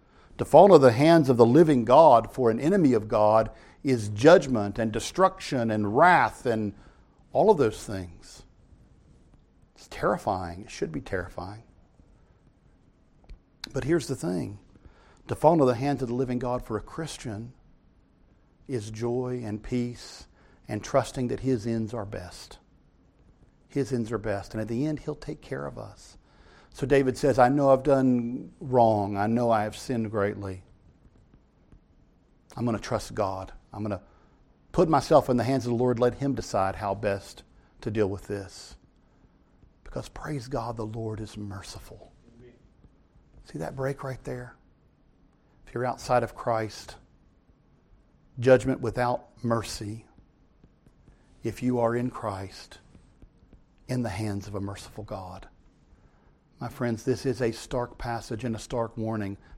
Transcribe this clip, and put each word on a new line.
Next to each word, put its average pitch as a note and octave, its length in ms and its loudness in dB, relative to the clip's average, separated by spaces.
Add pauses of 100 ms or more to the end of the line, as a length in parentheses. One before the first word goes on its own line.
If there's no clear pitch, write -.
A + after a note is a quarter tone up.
(380)
To A#2+ 80 -4
fall E3+ 220 10
into F3+ 100 10
the C3 160 10
hands D3+ 360 6
of B2+ 60 6
the A#2 100 10
living C3+ 380 6
God B2 480 8
for B2 180 2
an A2+ 120 0
enemy D#3 320 4
of A2 160 0
God A2 420 4 (320)
is A#2+ 240 0
judgment A#2+ 720 4
and A2+ 100 0
destruction B2 800 -2
and G#2+ 280 -2
wrath D#3 480 4
and A2 280 -2 (600)
all F3 180 2
of F#3+ 60 4
those A2+ 260 0
things. F#2+ 600 -12 (1300)
It's - 140 -20
terrifying. F#2 720 -4
It - 100 -20
should D#3+ 220 -8
be D3 80 -8
terrifying. F#2 640 -10 (2000)
But C3 100 -6
here's D3+ 240 0
the C3+ 80 -4
thing. C#3+ 440 -6 (680)
To A#2+ 60 -2
fall D#3 180 4
into D#3 100 4
the B2 120 4
hands C3 260 -4
of A#2+ 80 -6
the A#2+ 60 -4
living B2 220 -4
God B2 280 -6
for A2+ 100 -6
a G#2 60 -4
Christian B2 720 -12 (1120)
is A2 240 -8
joy B2 540 -4
and G#2 180 -8
peace A#2+ 640 -8 (400)
and G#2+ 160 -8
trusting B2+ 460 -2
that A#2 100 -6
his A#2+ 260 -2
ends A2+ 280 -4
are A2 120 -8
best. F2+ 520 -14 (1120)
His C3+ 240 -4
ends A#2 180 -4
are A#2 60 -4
best. G2+ 360 -6
And A#2 60 -6
at A2 80 -6
the A#2 180 -4
end, D#3 140 -6
he'll D3+ 160 -10
take D3+ 260 -14
care C#3 240 -10
of B2+ 120 -12
us. G#2 400 -18 (560)
So - 120 -6
David C3 320 2
says, C3 220 2
"I B2 80 8
know C#3 220 2
I've C3 140 6
done B2+ 760 0
wrong. A2 560 2
I G2+ 120 -2
know A#2 220 0
I G#2+ 140 2
have G#2+ 140 -8
sinned A2+ 340 -6
greatly. G2 520 -4 (1900)
I'm A#2 80 -4
gonna A2+ 140 -2
trust - 360 -6
God. F#2+ 380 -6 (180)
I'm G#2 100 -12
gonna G#2 200 -6 (720)
put E3+ 160 2
myself C#3+ 400 4
in B2 80 2
the A2 80 0
hands C3 200 -2
of A#2+ 60 -4
the A#2+ 60 -2
Lord. B2 220 0
Let B2 160 2
him C#3 200 -4
decide F#2+ 400 -4
how G2+ 200 -4
best G2+ 480 -6 (360)
to - 100 -8
deal G#2 200 0
with G2 180 -10
this." G2 480 -10 (1120)
Because - 240 -12
praise C#3 400 -12
God, A#2+ 260 -8
the A2+ 100 -8
Lord A2 360 -10
is G#2 160 -14
merciful. - 760 -16 (1300)
See - 140 -14
that C3+ 180 -10
break C3+ 260 -6
right C3 220 -10
there? B2 300 -12 (1120)
If - 80 -16
you're B2 100 -4
outside B2 360 0
of A2+ 140 -8
Christ, - 640 -6 (1400)
judgment B2+ 400 4
without B2 500 -4 (140)
mercy. A2+ 600 -4 (1400)
If A2+ 220 -10
you B2 160 -2
are A#2 160 2
in B2 160 -4
Christ, - 680 -10 (1080)
in B2+ 160 -4
the A2+ 60 -4
hands G2+ 380 -6
of G2+ 60 -14
a G2 80 -8
merciful G2+ 420 -12
God. F#2 440 -14 (1120)
My A#2+ 100 -10
friends, A#2 340 -6
this B2+ 220 -2
is B2+ 160 -4
a A#2 100 0
stark B2 460 -8
passage A#2 460 -8
and A#2 120 -4
a G#2+ 40 -10
stark A#2 380 -8
warning, A2 400 -6 (200)